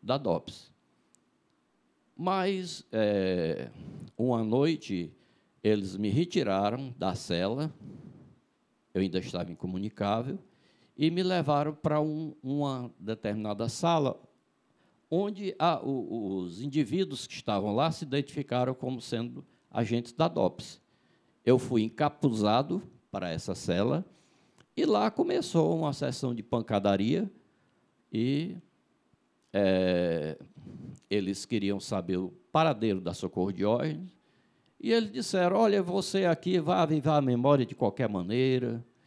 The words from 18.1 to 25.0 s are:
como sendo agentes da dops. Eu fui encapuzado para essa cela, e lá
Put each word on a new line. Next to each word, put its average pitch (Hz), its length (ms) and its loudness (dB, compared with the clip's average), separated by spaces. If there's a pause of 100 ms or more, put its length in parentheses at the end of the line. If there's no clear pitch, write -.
como 127 260 -6
sendo 120 440 -6 (260)
agentes 117 420 0
da 160 140 2
dops. - 540 -2 (640)
Eu 127 140 6
fui 127 240 0
encapuzado 123 1000 0 (280)
para 90 200 -6
essa 82 240 -4
cela, 117 500 0 (720)
e - 80 0
lá 214 260 2